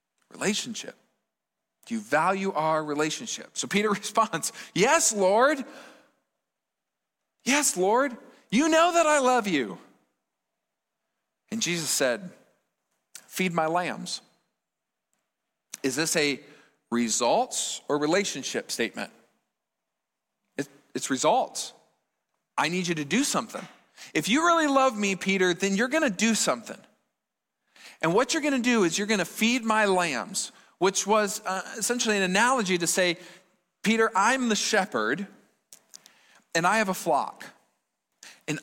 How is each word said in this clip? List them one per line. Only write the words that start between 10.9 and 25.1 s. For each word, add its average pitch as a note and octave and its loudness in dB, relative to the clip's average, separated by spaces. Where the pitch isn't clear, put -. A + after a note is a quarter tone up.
And A2+ -6
Jesus E3 -2
said, A2 0
"Feed F#3 -4
my D#3+ 0
lambs." E3 -4
Is C3 -2
this D#3 -2
a C#3+ 0
results A#2+ 0
or D3 0
relationship D3+ -2
statement? G#2+ -6
It, C#3 -8
it's E3+ -6
results. D#3 0
I C#3 0
need F3 -2
you F3 -2
to D3+ -4
do G3 0
something. C3 -4
If D#3 -2
you C4+ 2
really E4 4
love C4 2
me, G3 -2